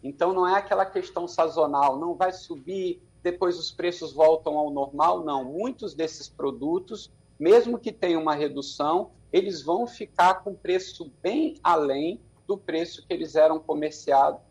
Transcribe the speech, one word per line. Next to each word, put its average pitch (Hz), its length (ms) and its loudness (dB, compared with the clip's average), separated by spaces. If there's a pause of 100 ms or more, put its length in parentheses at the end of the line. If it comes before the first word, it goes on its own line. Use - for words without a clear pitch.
Então, 170 320 -2
não 180 120 2
é 190 120 4
aquela 202 260 0
questão 180 440 -6
sazonal, 143 720 2
não 170 160 -4
vai 185 180 0
subir, 175 680 -8 (220)
depois 175 360 -2
os - 120 -8
preços 165 420 -6
voltam 156 440 4
ao 151 140 -2
normal, 143 520 0
não. 139 220 -2
Muitos 185 500 -8
desses 160 340 -6
produtos, 156 840 -6 (260)
mesmo 233 400 4
que - 140 -8
tenham 170 300 0
uma 156 120 0
redução, 147 760 -2 (220)
eles 190 300 0
vão 180 240 -2
ficar 185 560 2
com 196 120 -8
preço 180 580 -4 (100)
bem 262 400 -2
além 156 560 0 (300)
do 196 100 -2
preço 165 480 -6
que 175 80 -4
eles 160 220 -4
eram 156 240 6
comerciado-, 151 800 0 (100)